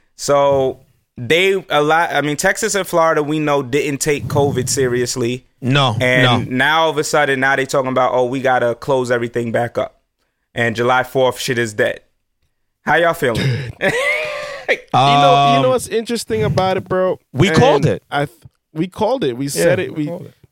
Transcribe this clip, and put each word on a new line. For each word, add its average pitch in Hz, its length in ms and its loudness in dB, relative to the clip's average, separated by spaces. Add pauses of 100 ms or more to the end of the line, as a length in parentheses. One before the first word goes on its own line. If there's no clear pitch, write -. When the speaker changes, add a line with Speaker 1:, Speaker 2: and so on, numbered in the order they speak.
(160)
Speaker 1:
So 139 640 0 (360)
they 165 360 0 (180)
a 147 120 2
lot. 160 300 2
I 143 80 0
mean, 147 160 -2
Texas 196 380 -2
and 190 120 -2
Florida, 160 360 2
we 156 160 -2
know, 147 240 0
didn't 139 380 -2
take 143 240 -2
covid 131 440 0
seriously. 123 800 -2 (140)
Speaker 2:
No, 131 400 0
Speaker 1:
And 127 500 2
Speaker 2:
no. 127 60 -4
Speaker 1:
now 151 280 2
all 160 60 2
of 143 80 -4
a 151 60 -2
sudden, 139 360 0
now 135 160 2
they 135 100 0
talking 131 260 -2
about, 127 200 2
"Oh, 127 140 2
we 131 140 -4
gotta 120 340 2
close 127 360 -2
everything 117 420 -2
back 117 260 -2
up," - 220 -6 (540)
and 117 200 0
July 127 300 2
fourth 127 340 0
shit 123 200 -4
is 113 160 -2
dead. 107 260 -2 (840)
How 147 140 0
y'all 170 180 2
feeling? 123 320 -2 (340)
<laughs> - 100 0 (800)
Speaker 3:
You - 60 0 (180)
know, 143 600 6
you - 60 2
know - 20 0
Speaker 2:
Um, 254 60 4
Speaker 3:
what's 254 180 -2
interesting 220 560 -4
about 185 320 0
it, 190 120 -6
bro? 185 300 0 (140)
Speaker 2:
we 160 160 2
Speaker 3:
And 165 80 2
Speaker 2:
called 240 300 4
it. 98 240 0
Speaker 3:
I 143 160 -2
th-, - 120 -18 (340)
we 160 140 -4
called 220 380 -2
it. 123 120 -2
We 139 100 -6
Speaker 2:
Yeah, 143 40 -6
Speaker 3:
said 165 300 2
it. - 140 -6
Speaker 2:
we 156 100 -4
Speaker 3:
We, - 20 -4
Speaker 2:
called 170 200 -10
it. - 80 -20 (180)